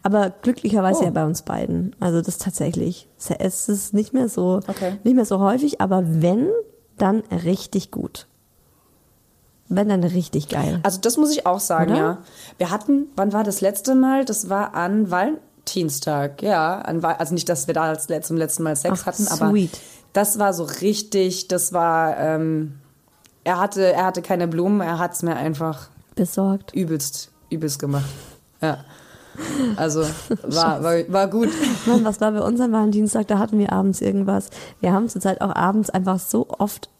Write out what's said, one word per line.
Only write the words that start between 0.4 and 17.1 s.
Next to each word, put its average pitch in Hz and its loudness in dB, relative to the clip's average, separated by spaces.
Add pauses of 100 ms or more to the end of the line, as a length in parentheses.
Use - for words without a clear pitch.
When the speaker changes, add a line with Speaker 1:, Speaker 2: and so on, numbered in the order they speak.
Speaker 1:
glücklicherweise 208 2
Speaker 2:
Oh. - 4
Speaker 1:
ja 175 2
bei 160 0
uns 156 -2
beiden. - -4
Also 170 2
das 175 -6
tatsächlich. 170 -4 (320)
Es - -2
ist 202 -2
nicht 214 0
mehr 254 2
so, 185 0
Speaker 2:
Okay. 190 -4 (100)
Speaker 1:
nicht 247 6
mehr 240 6
so 196 0
häufig, 254 2
aber 190 2 (180)
wenn, 202 4 (500)
dann 208 2 (220)
richtig - -2
gut. - -10 (1400)
Wenn, 202 2
dann 185 4
richtig 165 0
geil. 147 -2
Speaker 2:
Also 190 -2
das 240 0
muss 302 4
ich 302 -2
auch 180 2
sagen, 165 2
Speaker 1:
Oder? 262 4
Speaker 2:
ja. 185 0 (400)
Wir 180 -2
hatten, 277 0
wann 196 0
war 214 2
das 202 -2
letzte 208 0
Mal? 262 4
Das 214 -4
war 196 -2
an 190 2
Valentinstag, 160 -2
ja. 180 2
An 160 -4
Wa-, 165 2